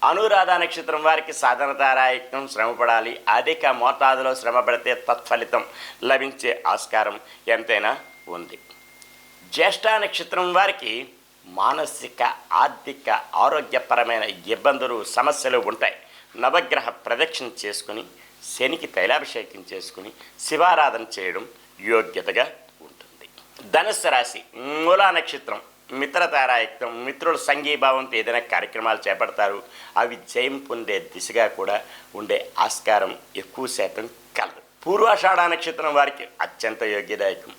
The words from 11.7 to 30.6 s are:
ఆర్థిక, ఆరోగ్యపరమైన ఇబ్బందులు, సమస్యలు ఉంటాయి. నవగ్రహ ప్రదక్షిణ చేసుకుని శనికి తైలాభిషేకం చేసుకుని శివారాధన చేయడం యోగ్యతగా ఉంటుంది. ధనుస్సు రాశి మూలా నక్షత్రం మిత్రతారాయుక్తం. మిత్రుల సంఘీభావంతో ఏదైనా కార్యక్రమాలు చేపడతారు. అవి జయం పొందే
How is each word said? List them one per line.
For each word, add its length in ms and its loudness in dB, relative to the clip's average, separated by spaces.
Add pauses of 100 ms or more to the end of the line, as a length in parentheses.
ఆర్థిక, 460 -4 (260)
ఆరోగ్యపరమైన 880 2 (300)
ఇబ్బందులు, 440 0 (200)
సమస్యలు 420 2 (120)
ఉంటాయి. 260 -2 (400)
నవగ్రహ 520 0
ప్రదక్షిణ 600 -4 (160)
చేసుకుని 400 -8 (480)
శనికి 340 -4
తైలాభిషేకం 760 -2 (120)
చేసుకుని 380 -14 (360)
శివారాధన 580 2 (140)
చేయడం 260 -6 (360)
యోగ్యతగా 640 0 (380)
ఉంటుంది. 440 -20 (460)
ధనుస్సు 360 2
రాశి 340 0 (420)
మూలా 280 6
నక్షత్రం 500 -4 (300)
మిత్రతారాయుక్తం. 1000 0 (140)
మిత్రుల 320 -2 (100)
సంఘీభావంతో 680 0
ఏదైనా 220 0
కార్యక్రమాలు 680 -2
చేపడతారు. 500 0 (400)
అవి 180 0 (140)
జయం 280 -2
పొందే 420 -6